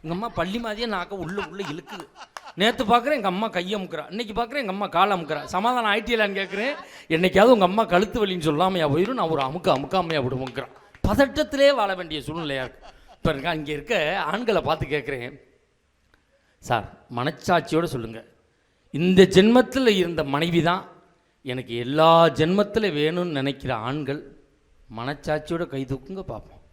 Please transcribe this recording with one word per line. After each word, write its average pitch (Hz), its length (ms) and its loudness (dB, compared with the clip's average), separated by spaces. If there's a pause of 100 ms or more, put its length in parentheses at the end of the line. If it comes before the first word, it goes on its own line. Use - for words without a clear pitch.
எங்க 160 140 -6
அம்மா 220 140 -6
பள்ளி 185 300 -4
மாதிரியே 226 280 -6
நாக்கை 190 300 -6
உள்ள 185 300 -8
உள்ள 190 160 -10
இழுக்குது. 170 440 -12 (480)
நேத்து 226 300 0
பார்க்குறேன் 240 260 2
எங்க 233 160 -2
அம்மா 196 200 -4
கையை 190 340 -6
அமுக்குறா, 160 280 -10
இன்னைக்கு 214 240 -10
பார்க்குறேன் 233 220 -6
எங்க 233 160 -4
அம்மா 196 160 -6
காலை 185 340 2
அமுக்குறா. 147 220 -6
"சமாதானம் 220 480 -2
ஆயிட்டியலான்னு?" 214 460 0
கேட்குறேன். 196 360 -4 (340)
"என்னைக்காவது 185 440 6
உங்க 202 140 8
அம்மா 202 180 2
கழுத்து 208 420 2
வலின்னு 185 140 -4
சொல்லாமையா 160 500 0
போயிரும், 185 240 0
நான் 190 160 -2
ஒரு 151 120 -2
அமுக்கு 160 360 -2
அமுக்காமையா 165 460 -2
விடுவோங்கிறான்." 127 480 -6 (360)
பதட்டத்திலே 277 680 4
வாழ 196 200 0
வேண்டிய 156 260 -8
சூழ்நிலையா 147 380 -6
இருக்கு. - 280 -10 (260)
இப்ப - 180 -2
இருக்க, 151 240 -4
இங்க 151 160 -8
இருக்க 165 500 -2
ஆண்களை 190 400 0
பார்த்து 156 240 -2
கேட்குறேன், 139 540 -6 (1200)
சார், - 460 -6 (100)
மனச்சாட்சியோட 156 680 -2
சொல்லுங்க, 113 420 -8 (680)
இந்த 180 300 6
ஜென்மத்துல 240 680 6
இருந்த 170 360 2
மனைவி 160 380 0
தான் 175 260 -2 (540)
எனக்கு 127 340 -8
எல்லா 156 500 6
ஜென்மத்துல 190 680 2
வேணும்னு 165 400 -2
நினைக்கிற 135 440 -4
ஆண்கள் 135 600 -8 (600)
மனச்சாட்சியோட 151 680 -6
கை 135 180 -6
தூக்குங்க 135 360 -10
பார்ப்போம். - 400 -14 (120)